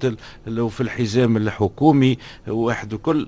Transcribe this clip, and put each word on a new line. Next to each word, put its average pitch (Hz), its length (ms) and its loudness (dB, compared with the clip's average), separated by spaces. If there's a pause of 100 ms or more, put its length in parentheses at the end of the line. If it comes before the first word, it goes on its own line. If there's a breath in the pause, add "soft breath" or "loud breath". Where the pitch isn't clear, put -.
ال-، 120 140 -2 (300 loud breath)
لو 113 220 -2
في 104 120 -6
الحزام 117 560 2
الحكومي 127 800 2 (300 loud breath)
واحد 113 460 -4
وكل 151 340 -2